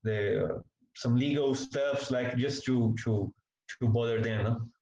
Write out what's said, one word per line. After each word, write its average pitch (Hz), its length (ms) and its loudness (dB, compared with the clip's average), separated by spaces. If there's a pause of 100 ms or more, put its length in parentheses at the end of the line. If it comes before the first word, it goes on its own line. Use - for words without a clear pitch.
the, 101 580 0 (360)
some 120 200 0
legal 139 380 2
stuffs, 139 560 -2
like, 123 260 0
just 143 280 -2
to, 117 300 2 (100)
to, 104 280 0 (480)
to 123 80 2
bother 113 320 2
them, 110 240 0
no? 117 160 0 (200)